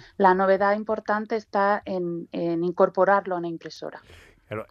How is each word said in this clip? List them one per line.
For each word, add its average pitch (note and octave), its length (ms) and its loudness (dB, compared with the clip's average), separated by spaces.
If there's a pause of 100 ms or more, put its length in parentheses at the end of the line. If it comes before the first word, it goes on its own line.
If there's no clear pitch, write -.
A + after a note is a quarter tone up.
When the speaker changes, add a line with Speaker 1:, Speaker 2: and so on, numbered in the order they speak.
(160)
Speaker 1:
la F#3 180 6
novedad G3 400 2
importante G#3+ 640 -4
está G3+ 480 0
en, F3 480 -6
en E3+ 320 -2
incorporarlo F#3+ 720 2
a - 20 -4
una E3+ 100 -6
impresora. D#3+ 520 -12 (480)
Speaker 2:
Claro, G#2+ 220 -10